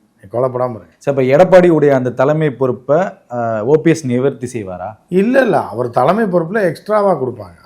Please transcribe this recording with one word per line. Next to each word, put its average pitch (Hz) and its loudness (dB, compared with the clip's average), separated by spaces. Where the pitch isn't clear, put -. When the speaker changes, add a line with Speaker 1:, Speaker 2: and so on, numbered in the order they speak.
Speaker 1:
நீ 110 -8
கவலைப்படாம 127 -2
இருங்க. 107 -16
Speaker 2:
சார், 139 -4
இப்ப 135 0
எடப்பாடியுடைய 160 6
அந்த 127 0
தலைமை 143 0
பொறுப்பை, 127 -2
அஹ், 117 -4
ஓ 143 2
பி 165 2
எஸ் 156 0
நிவர்த்தி 127 -2
செய்வாரா? 95 -10
Speaker 1:
இல்ல, 226 0
இல்ல, 185 0
அவர் 117 -6
தலைமை 165 0
பொறுப்புல 180 -2
எக்ஸ்ட்ராவா 196 -2
கொடுப்பாங்க, 104 -10